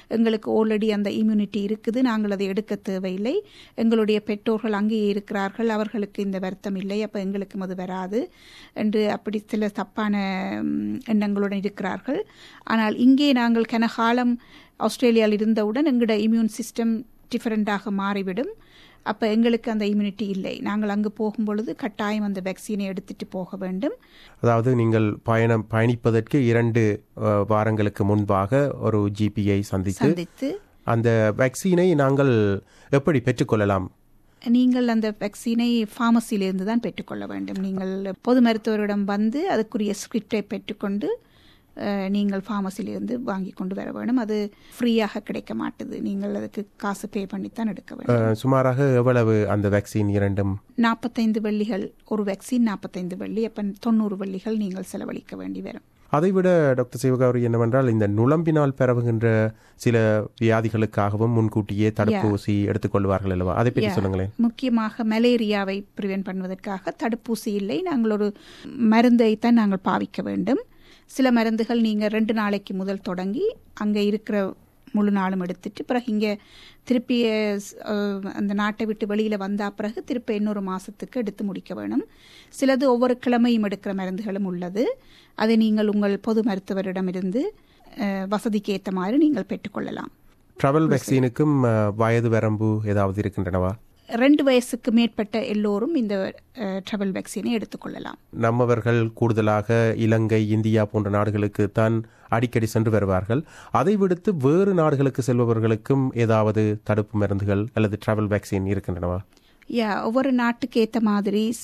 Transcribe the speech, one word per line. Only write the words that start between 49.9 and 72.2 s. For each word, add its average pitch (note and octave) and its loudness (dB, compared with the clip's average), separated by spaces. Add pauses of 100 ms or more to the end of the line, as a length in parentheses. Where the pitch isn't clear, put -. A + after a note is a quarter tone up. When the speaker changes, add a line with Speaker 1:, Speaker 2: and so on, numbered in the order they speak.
Speaker 2:
இரண்டும்? G2 0 (160)
Speaker 1:
நாற்பத்தைந்து A3+ 0
வெள்ளிகள் G#3 -4 (140)
ஒரு G#3+ -2
vaccine, G3 -4
நாற்பத்தைந்து F#3 -4
வெள்ளி. G3 -4
அப்ப G#3+ -8 (160)
தொண்ணூறு A3 2
வெள்ளிகள் G3 -6
நீங்கள் F#3+ -4
செலவழிக்க - -10
வேண்டி F#3 -10
வரும். - -12 (280)
Speaker 2:
அதைவிட F3+ 4
doctor A#2+ -4
சிவகௌரி B2 2
என்னவென்றால், A#2 2
இந்த A2 4
நுளம்பினால் C#3+ 2
பரவுகின்ற A#2 2 (240)
சில A2 2 (160)
வியாதிகளுக்காகவும் A2 2
முன்கூட்டியே G#2+ 2
Speaker 1:
Yeah. G#2+ -4
Speaker 2:
தடுப்பூசி G#2 2
எடுத்துக்கொள்வார்கள் G2 0
அல்லவா? F2+ 0
அதை A#2 2
பற்றி G#3 0
Speaker 1:
Yeah. G3 -2
Speaker 2:
சொல்லுங்களேன். F#2+ -2
Speaker 1:
முக்கியமாக A#3 -2
மலேரியாவை G#3+ 0 (160)
prevent F#3+ -4
பண்ணுவதற்காக F#3+ -8 (140)
தடுப்பூசி A#3 -4
இல்லை. G#3 -4
நாங்கள் C4 0
ஒரு G#3 0 (440)
மருந்தை A3+ 6
தான் A#3+ 2
நாங்கள் G#3 4
பாவிக்க G3 -2
வேண்டும். G3+ -2 (440)
சில C4 2
மருந்துகள் A3+ 0
நீங்க G#3+ 0
ரெண்டு A3 0